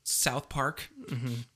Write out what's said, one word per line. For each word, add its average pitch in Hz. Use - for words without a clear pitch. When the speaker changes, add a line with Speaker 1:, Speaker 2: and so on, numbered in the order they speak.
Speaker 1:
South -
Park. 139
Speaker 2:
Mm-hmm. 120